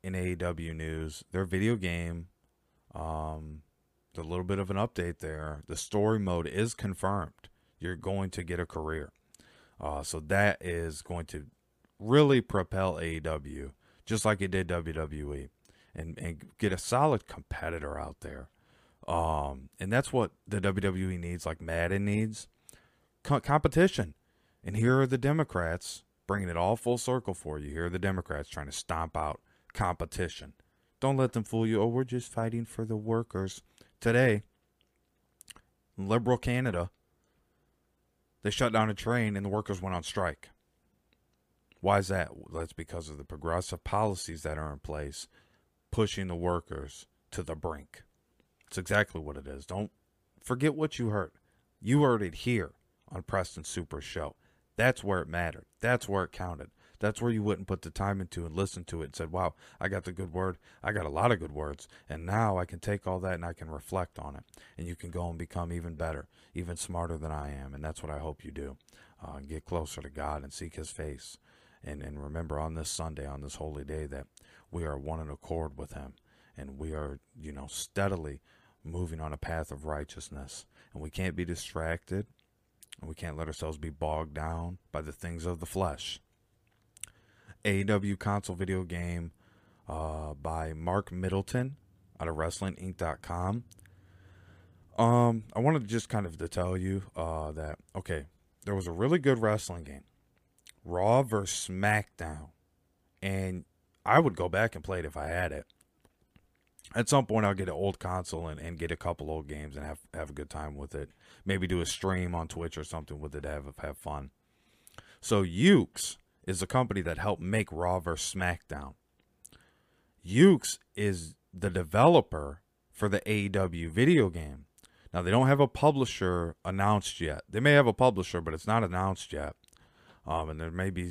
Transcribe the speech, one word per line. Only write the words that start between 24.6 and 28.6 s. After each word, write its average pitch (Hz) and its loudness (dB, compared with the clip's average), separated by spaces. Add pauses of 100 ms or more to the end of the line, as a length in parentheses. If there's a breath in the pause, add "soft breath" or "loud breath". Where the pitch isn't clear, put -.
And 98 -4
here 123 6
are 135 6
the 127 2
Democrats 113 0 (240)
bringing 98 0
it 85 -2
all 92 4
full 120 2
circle 123 0
for 76 -6
you. 73 -6
Here 82 -2
are 85 -2
the 87 0
Democrats 87 -2
trying 73 -8